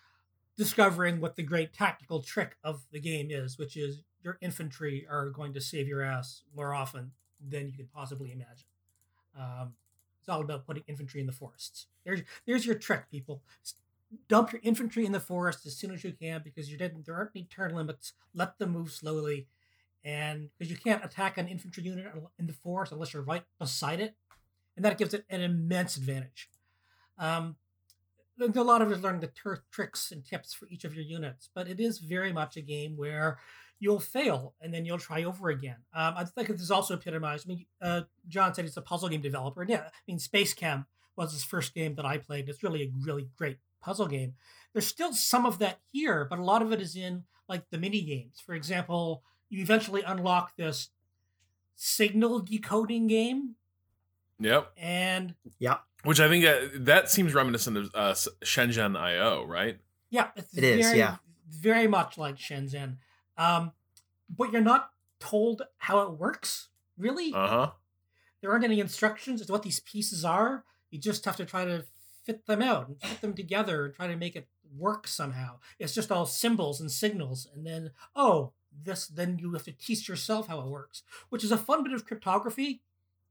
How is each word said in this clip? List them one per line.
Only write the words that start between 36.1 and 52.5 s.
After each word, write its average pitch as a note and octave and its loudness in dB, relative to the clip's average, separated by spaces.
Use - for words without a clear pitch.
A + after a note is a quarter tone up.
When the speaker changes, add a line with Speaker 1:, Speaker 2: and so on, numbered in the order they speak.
Speaker 1:
I F3 -2
think A3+ -4
this G3+ -2
is F3 -6
also G3 2
epitomized. D#3+ -4
I - -10
mean, F3 -8
uh, F3 0
John F#3 2
said F3+ -2
he's D#3 -10
a E3 -6
puzzle F3 -2
game D#3 -2
developer. C#3 -4
And F#3 -2
yeah, D#3+ 0
I - -18
mean, F3 -4
Space - 2
Chem C#3+ -2
was D#3+ -2
his C#3+ -6
first - -4
game D#3 -2
that D3 -4
I C#3+ 0
played. C#3+ -6
It's D3 -10
really D#3+ 0
a C3 -4
really C#3+ -4
great C#3+ -4
puzzle G3 -2
game. C3 -4
There's G#3+ 0
still E4 -2
some B3 4
of G#3+ 2
that F#3+ 0
here, B3 0
but F3 -4
a F3+ -4
lot G3 6
of A3 2
it A3 0
is E3+ -8
in, F3+ -6
like, F#3 -6
the E3+ -4
mini G3 0
games. C#3 -6
For - -10
example, E3+ -2
you G3 -6
eventually G3+ 4
unlock F3+ 2
this D#3+ -4
signal A3 4
decoding A3 0